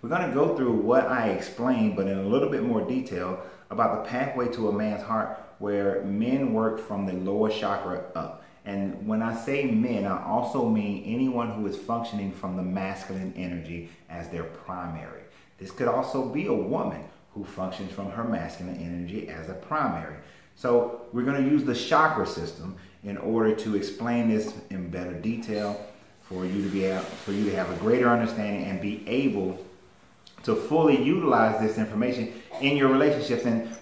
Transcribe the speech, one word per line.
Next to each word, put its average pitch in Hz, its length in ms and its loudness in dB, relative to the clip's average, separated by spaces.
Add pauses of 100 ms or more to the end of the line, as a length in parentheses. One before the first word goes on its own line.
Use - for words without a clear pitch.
We're 117 80 -6
gonna 170 240 0
go 135 200 4
through 120 200 2
what 117 320 6
I 117 240 0
explained, 110 680 0
but 98 120 2
in 98 100 0
a 95 40 -2
little 110 280 4
bit 131 120 0
more 113 200 2
detail 92 600 -2 (280)
about 110 340 2
the - 60 -8
pathway 123 380 -2
to 110 200 -2
a 104 40 2
man's 107 300 0
heart - 400 -2 (180)
where 98 420 0
men 117 500 2
work 110 260 2
from 98 280 -4
the 92 80 -2
lower 101 340 2
chakra 98 560 -2 (100)
up. - 300 -8 (200)
And 98 420 -4
when 110 160 0
I 113 120 -2
say 139 300 -2
men, 113 420 2
I 95 180 -2
also 120 440 0
mean 104 360 0
anyone 120 480 0
who 107 140 -2
is 95 100 -2
functioning 107 560 -2
from 92 240 -4
the 92 60 -2
masculine 95 760 -4
energy 85 520 -6 (200)
as 82 200 -10
their 85 160 -6
primary. 82 760 -10 (360)
This 95 120 -12
could 123 180 0
also 131 400 0
be 104 180 -2
a 117 60 2
woman - 500 -2 (320)
who 101 100 -8
functions 92 480 -6
from 98 180 -6
her 117 140 -4
masculine 90 520 -4
energy 87 520 -6
as - 200 -10
a 95 60 -8
primary. 107 640 -4 (380)
So - 480 2 (100)
we're 120 120 0
gonna 139 160 2
use 135 240 4
the 127 100 2
chakra 147 520 4
system 80 500 -8 (280)
in 101 120 -6
order 110 380 4
to 107 200 -2
explain 117 540 0
this 107 260 2 (160)
in 90 200 -6
better 90 240 -6
detail 104 680 -4 (380)
for 92 240 -6
you 98 160 -2
to 98 60 0
be 95 160 0
able, 95 180 0
for - 300 -8
you 101 180 0
to 92 60 -2
have 90 140 -2
a 90 60 -4
greater 120 320 4
understanding 110 560 2
and 98 160 -4
be 104 280 -4
able 104 500 0 (880)
to 113 100 4
fully 143 480 4
utilize 123 580 4
this 110 180 0
information 110 540 0 (280)
in 139 160 4
your 139 120 6
relationships. 143 560 4
And, 113 380 0